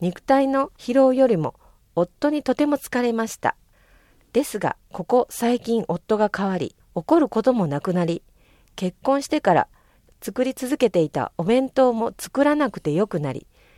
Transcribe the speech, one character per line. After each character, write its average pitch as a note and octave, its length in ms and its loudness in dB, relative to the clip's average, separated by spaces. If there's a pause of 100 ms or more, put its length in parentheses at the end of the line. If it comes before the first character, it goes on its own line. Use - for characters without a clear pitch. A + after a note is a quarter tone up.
肉 F3 200 -4
体 C4+ 280 2
の C4+ 280 -2
疲 - 160 -6
労 C4 200 6
よ C4 120 4
り A3+ 120 4
も D3 180 -4 (400)
夫 F3 340 0
に D4 140 -2
と C4 100 0
て D4 120 0
も D4 120 0
疲 - 240 -4
れ A#3+ 120 0
ま A3+ 120 -2
し - 120 -10
た。 - 180 -2 (760)
で C4 100 2
す - 160 -10
が、 F3+ 160 -2 (160)
こ F3 140 -10
こ B3 240 2
最 A#3+ 320 -2
近 A3+ 260 -2
夫 F3 300 -2
が G#3 180 2
変 G3 120 -2
わ F#3+ 100 -2
り、 C#3+ 180 -6 (200)
怒 D4+ 260 2
る C#4 80 2
こ - 120 -2
と C4 120 2
も G#3+ 120 0
な C#3+ 140 -2
く F3+ 140 -4
な F3 100 0
り、 E3+ 200 -4 (520)
結 F3+ 260 -6
婚 C#4 200 0
し - 80 -10
て D#4 100 0
か F#3+ 140 2
ら C#3+ 140 2 (540)
作 A#3+ 220 -4
り B3+ 100 -2
続 B3+ 220 -6
け A#3 140 2
て F3+ 100 0
い D#3 100 2
た C3+ 280 -4
お E3 80 -4
弁 B3+ 240 2
当 B3+ 240 2
も A3+ 240 -4
作 - 260 -2
ら D4 120 2
な D4 140 0
く - 120 -12
て D#3 100 -4
よ F#3+ 160 0
く E3 140 -4
な C#3+ 100 -4
り、 - 160 -12 (300)